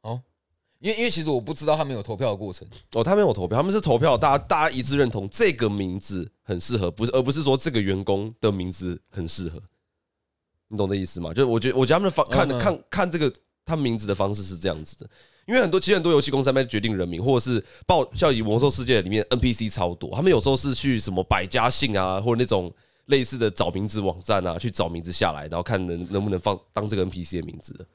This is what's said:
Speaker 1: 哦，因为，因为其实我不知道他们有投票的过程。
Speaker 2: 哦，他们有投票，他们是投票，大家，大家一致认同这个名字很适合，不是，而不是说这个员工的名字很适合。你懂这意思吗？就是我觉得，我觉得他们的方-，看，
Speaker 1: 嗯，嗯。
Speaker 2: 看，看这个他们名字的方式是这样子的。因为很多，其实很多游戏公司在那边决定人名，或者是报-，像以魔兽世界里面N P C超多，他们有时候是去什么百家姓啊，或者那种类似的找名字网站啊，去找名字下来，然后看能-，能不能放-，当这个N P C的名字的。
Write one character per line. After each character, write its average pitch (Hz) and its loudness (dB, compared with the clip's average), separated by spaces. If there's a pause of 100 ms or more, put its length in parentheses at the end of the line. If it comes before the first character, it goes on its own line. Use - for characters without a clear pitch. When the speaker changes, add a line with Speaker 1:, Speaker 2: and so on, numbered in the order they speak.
Speaker 1:
哦， 117 -8 (600)
因 202 -2
为， 214 -2
因 233 0
为 240 2
其 165 -2
实 151 -2
我 127 2
不 147 -10
知 151 -6
道 151 4
他 156 0
们 139 -4
有 101 -8
投 113 -8
票 117 -2
的 101 -2
过 98 -8
程。 - -16 (240)
Speaker 2:
哦， 113 2
他 185 4
们 208 4
有 139 4
投 90 -2
票， 107 0
他 139 4
们 190 0
是 208 2
投 139 2
票， 135 4
大 143 4
家， - -2
大 160 2
家 127 -2
一 127 -2
致 139 0
认 131 4
同 104 -6
这 208 4
个 117 0
名 98 -2
字 90 -8 (120)
很 90 -6
适 120 -2
合， 90 0
不 110 -4
是， 120 -2
而 131 2
不 127 0
是 151 -2
说 135 4
这 151 -2
个 117 0
员 95 -2
工 101 -2
的 110 4
名 92 -4
字 87 -8 (100)
很 85 -8
适 85 -6
合。 82 -12 (1080)
你 110 -10
懂 101 0
这 98 0
意 95 -2
思 90 -8
吗？ 82 -6
就 87 -6
是 135 4
我 117 2
觉 127 0
得， 123 0
我 131 4
觉 151 4
得 175 4
他 - 2
们 196 2
的 - -
方-， - 2
看， 139 2
Speaker 1:
嗯， - -2
嗯。 123 -2
Speaker 2:
看， 165 0 (120)
看 180 0
这 165 -2
个 143 2 (320)
他 160 -4
们 147 -2
名 117 0
字 107 -6
的 101 0
方 98 0
式 104 -6
是 92 -8
这 90 -4
样 78 -4
子 - -14
的。 - -18 (400)
因 214 -2
为 254 6
很 185 2
多， 185 2
其 185 0
实 202 4
很 175 2
多 170 2
游 147 6
戏 143 -2
公 135 2
司 135 2
在 139 4
那 131 0
边 131 2
决 110 -2
定 107 -2
人 90 -2
名， 87 -6
或 127 2
者 - 4
是 120 0 (220)
报-， 160 4 (100)
像 151 2
以 110 0
魔 107 2
兽 139 4
世 127 -4
界 120 4
里 90 -4
面 104 0
N 127 2
P 120 2
C 110 -2
超 90 -2
多， 92 -10
他 139 -2
们 185 6
有 123 6
时 - 0
候 135 4
是 131 -2
去 127 0
什 101 -2
么 92 0
百 95 0
家 120 2
姓 113 0
啊， 95 0
或 120 2
者 113 4
那 120 2
种 92 0 (340)
类 135 4
似 127 -6
的 113 2
找 90 0
名 95 -4
字 104 -2
网 92 -2
站 98 0
啊， 87 -4
去 117 -4
找 87 -2
名 85 -6
字 87 -8
下 87 0
来， 71 -10
然 78 -10
后 87 -4
看 95 -2
能-， 85 -4 (120)
能 101 0
不 104 -2
能 92 0
放-， 98 0 (140)
当 107 -4
这 107 -2
个 92 0
N 90 -2
P 87 -10
C 85 -6
的 - -10
名 80 -14
字 - -16
的。 - -16 (100)